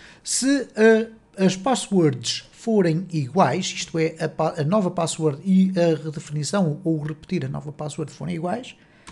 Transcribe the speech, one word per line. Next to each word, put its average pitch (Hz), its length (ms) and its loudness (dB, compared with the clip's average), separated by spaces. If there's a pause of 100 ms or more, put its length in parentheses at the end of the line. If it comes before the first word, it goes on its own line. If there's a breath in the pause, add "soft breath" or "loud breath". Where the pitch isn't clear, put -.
(220 loud breath)
se, 269 520 0
eh, 220 340 6 (300)
as 190 160 4
passwords 165 960 0
forem 185 640 0
iguais, 156 540 0
isto - 320 -6
é, 151 200 0
a 160 100 -4
pa-, 156 280 -2
a 151 80 -2
nova 185 260 2
password 160 540 -2
e 190 340 4
a 165 240 2
redefinição 151 800 -2
ou 165 200 0
repetir 151 420 -6
a 131 40 -6
nova 147 220 -10
password 147 400 -8
forem 170 260 -8
iguais, 180 380 -6 (380 loud breath)